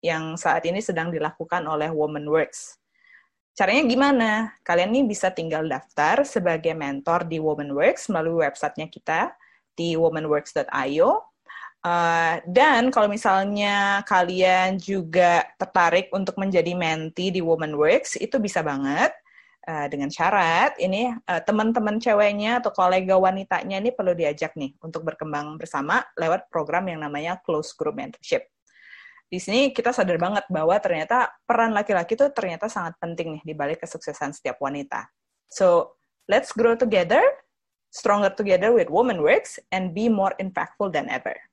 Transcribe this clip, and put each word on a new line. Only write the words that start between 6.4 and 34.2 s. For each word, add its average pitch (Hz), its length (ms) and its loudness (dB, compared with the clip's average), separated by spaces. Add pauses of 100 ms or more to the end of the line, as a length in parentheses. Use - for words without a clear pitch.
mentor 156 480 -2
di 165 160 -4
Women 147 320 -2
Works 190 400 0
melalui 165 320 0
websitenya - 480 -6
kita 175 400 -4 (400)
di 170 240 -4
womenworks 156 560 0
dot 143 240 -2
i 139 240 -2
o. 320 240 4 (560)
Uh, 170 640 2
dan 254 480 4
kalau 214 160 4
misalnya 202 960 0
kalian 185 720 2
juga 175 800 2
tertarik 185 560 2
untuk 190 240 -4
menjadi 180 400 0
mentee 160 560 -2
di 180 80 -2
Women 160 400 0
Works, 175 400 2
itu - 160 -4
bisa 208 240 0
banget, 147 560 0 (480)
uh, 147 240 -6
dengan 139 240 -6
syarat 185 640 2
ini, 220 400 -2
uh, 175 240 -4
teman-teman 214 560 0
ceweknya 208 640 2
atau 233 160 -4
kolega 185 400 4
wanitanya 190 640 0
ini 214 80 -2
perlu 190 240 0
diajak 156 400 -2
nih 139 320 -10
untuk 165 160 -10
berkembang 156 560 -8
bersama 165 560 -2
lewat 165 400 -2
program 170 400 -2
yang 160 80 -10
namanya 151 400 -6
Close 156 320 -6
Group 156 240 -6
Mentorship. - 560 -6 (760)
Di 180 160 -8
sini 262 320 2
kita 240 160 0
sadar 185 320 0
banget 202 240 -2
bahwa 175 320 2
ternyata 180 640 0
peran 226 320 2
laki-laki 202 400 0
itu 277 160 4
ternyata 202 400 -4
sangat 175 320 -6
penting 170 320 -6
nih 151 80 -14
di 156 160 -10
balik 147 240 -4
kesuksesan 147 480 -8